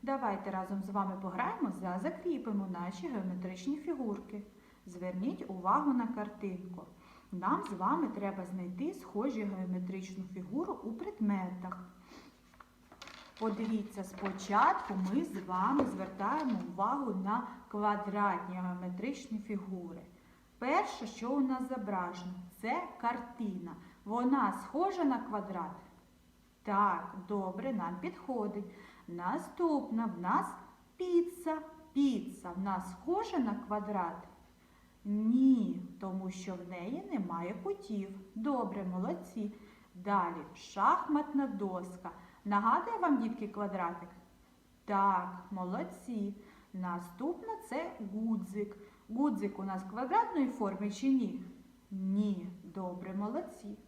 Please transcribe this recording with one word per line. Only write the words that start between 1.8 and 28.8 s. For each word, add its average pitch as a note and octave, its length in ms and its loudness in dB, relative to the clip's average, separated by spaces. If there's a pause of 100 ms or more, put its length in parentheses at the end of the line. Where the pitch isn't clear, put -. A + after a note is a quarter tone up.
закріпимо A3+ 680 0
наші F3+ 380 -4
геометричні F#3 680 -4
фігурки. A#3 680 -4 (440)
Зверніть F#3 640 -4
увагу G#3 420 4
на A#3+ 140 4
картинку. F#3 760 -6 (500)
Нам F#3+ 380 2
з - 20 -4
вами A3+ 360 2
треба F#3+ 380 -4
знайти F#3 460 -4
схожі A3+ 500 -2
геометричну F#3 840 -4 (100)
фігуру A#3 500 -2
у A3+ 80 -4
предметах. G3 840 0 (1600)
Подивіться, G#3+ 640 0
спочатку G3+ 920 2
ми F#3+ 300 2
з F#3+ 220 -6
вами G3 380 4
звертаємо G3+ 720 0 (140)
увагу A3+ 420 0 (100)
на A3+ 220 2 (220)
квадратні G3+ 880 0
геометричні F3+ 840 -4
фігури. F#3+ 640 -6 (580)
Перше, B3+ 480 0
що A#3 240 -6
у C#4 100 2
нас C4 280 2
зображено, F3+ 640 -2 (280)
це A3 220 0 (180)
картина. F#3+ 760 -4 (280)
Вона A#3+ 480 4
схожа F4+ 520 0
на B3+ 140 4
квадрат? F#3 580 -4 (880)
Так, G3+ 520 4 (140)
добре, F#3+ 440 -2
нам F3+ 280 -2
підходить. G#3 720 -4 (340)